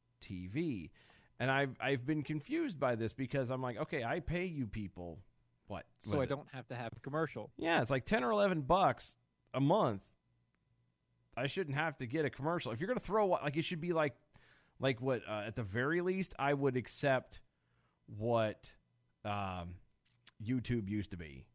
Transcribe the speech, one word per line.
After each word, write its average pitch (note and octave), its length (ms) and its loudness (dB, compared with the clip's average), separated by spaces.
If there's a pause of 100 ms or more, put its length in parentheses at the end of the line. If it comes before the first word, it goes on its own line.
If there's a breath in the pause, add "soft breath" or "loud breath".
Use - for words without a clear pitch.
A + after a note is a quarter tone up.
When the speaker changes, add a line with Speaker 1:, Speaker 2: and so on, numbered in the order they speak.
(200)
Speaker 1:
T F2+ 260 -8
V. A2+ 460 -4 (480 soft breath)
And B2+ 100 2
I've, C3+ 300 2
I've B2+ 240 0
been D3+ 180 0
confused G3+ 560 -4
by B2+ 180 2
this A2 180 -2
because C3 360 -2
I'm C3 120 -2
like, B2 160 -4
"Okay, D3 260 -2
I C#3 160 -2
pay F3 240 -2
you D3+ 220 -2
people, F2+ 540 -8 (480)
what, F#2+ 180 -8 (120)
Speaker 2:
So - 120 -8
Speaker 1:
what F3+ 60 2
Speaker 2:
I - 40 4
Speaker 1:
is C3 60 4
it?" - 20 0
Speaker 2:
don't C#3+ 240 -4
have B2+ 160 -10
to C3 60 -8
have A#2+ 200 -6
a - 60 -14
commercial. C#3 560 -2
Speaker 1:
Yeah, D#3+ 240 2
it's B2 100 2
like C3 140 2
ten A#3 180 2
or A#3+ 80 2
eleven G3+ 300 4
bucks D3 560 4 (380)
a B2+ 60 2
month. C#3 420 4 (1300)
I B2+ 100 0
shouldn't D3 300 -2
have D#3 220 0
to B2+ 80 -4
get D3 200 0
a B2+ 40 0
commercial. D#3 420 -2
If A2+ 80 -4
you're F3 80 -2
gonna B3 120 0
throw, G#3 280 2
like, D3 280 0
it D#3+ 60 2
should D#3+ 180 -4
be F3 140 0
like, D3+ 200 2 (640 soft breath)
like C3 200 2
what, B2+ 260 0
uh, G#2 200 -4
at A2 100 -8
the B2+ 60 -4
very B2+ 400 0
least, F#3 360 -2
I C#3 140 2
would C#3 240 2
accept C3 640 0 (680)
what, A2 680 0 (520)
um, F#2 520 -4 (680)
YouTube A#2 460 0
used G#2 220 -2
to F#2 40 -8
be. D2 380 -12